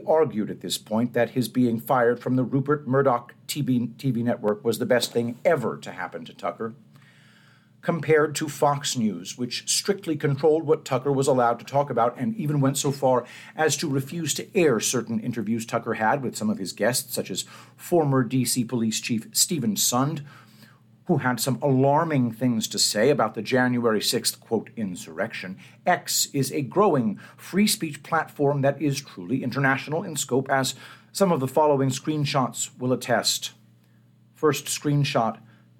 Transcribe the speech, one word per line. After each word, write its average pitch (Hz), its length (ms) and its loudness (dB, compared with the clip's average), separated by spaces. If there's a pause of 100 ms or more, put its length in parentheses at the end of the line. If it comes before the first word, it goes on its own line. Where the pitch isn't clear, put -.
argued 117 440 2
at 90 120 -10
this 87 160 -6
point 117 360 -2
that 117 160 2
his 123 180 -2
being 120 320 2
fired 120 400 2
from 127 160 -2
the 127 80 2
Rupert 143 440 0
Murdoch 135 480 2 (120)
T 147 140 -4
V, 123 260 0 (100)
T 135 140 -2
V 113 100 -2
network 107 440 0
was 110 140 0
the 117 60 -2
best 120 280 0
thing 120 320 -2
ever 123 320 2
to 90 140 -14
happen 87 340 -10
to - 80 -18
Tucker. 113 400 -8 (1080)
Compared 156 540 2
to 156 120 -4
Fox 143 480 0
News, 98 420 -2
which - 320 -6
strictly 190 460 -2
controlled 151 500 2
what 147 200 0
Tucker 131 260 0
was 135 160 2
allowed 120 320 4
to - 60 -18
talk 139 240 0
about 120 280 0
and 117 200 -2
even 147 240 0
went 135 160 2
so 143 160 0
far 127 320 2 (320)
as 156 180 2
to 170 140 -4
refuse 151 460 -4
to - 120 -8 (100)
air 143 220 6
certain 113 400 -2
interviews 113 460 -4
Tucker 113 300 -2
had 117 280 2
with 113 140 -6
some 110 120 -2
of 95 100 -2
his 92 120 -8
guests, 120 420 -2
such - 160 -6
as 92 140 -6 (320)
former 143 480 2
D 120 220 0
C 120 180 0
Police 113 380 -2
Chief 113 320 -4
Stephen 117 420 0
Sund, 139 460 0 (840)
who 165 100 4
had 127 240 0
some 127 200 -2
alarming 139 720 2
things 113 380 0
to 101 100 -4
say 107 300 2
about 123 240 2
the 113 80 -6
January 120 600 2
sixth, - 380 -2
quote, - 380 -4
"insurrection." 92 800 -6 (280)
X - 460 0
is 135 220 0
a 151 80 -2
growing 131 580 2 (160)
free 208 320 0
speech 160 340 -4
platform 143 600 0
that 139 200 2
is 143 200 0
truly 92 420 -6
international 139 600 -2
in 170 120 -10
scope, 135 340 -2
as 135 240 0 (380)
some 185 220 2
of 139 80 2
the 131 80 0
following 143 400 4
screenshots 143 800 -2 (100)
will 127 140 0
attest. - 580 0 (840)
First 143 340 0
screenshot, 139 720 0 (400)